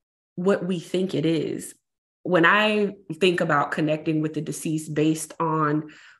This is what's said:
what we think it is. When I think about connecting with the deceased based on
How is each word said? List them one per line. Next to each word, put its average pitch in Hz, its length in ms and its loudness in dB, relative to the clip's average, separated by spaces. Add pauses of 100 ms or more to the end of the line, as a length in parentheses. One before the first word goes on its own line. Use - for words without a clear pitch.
(340)
what 180 320 0
we 180 140 -2
think 190 340 -4
it 143 100 0
is. - 500 -2 (500)
When 175 200 4
I 208 500 4 (200)
think 175 260 2
about 156 300 2
connecting 156 500 0
with 156 140 -4
the 151 60 -4
deceased 156 520 -6
based 156 460 0
on 156 520 0 (300)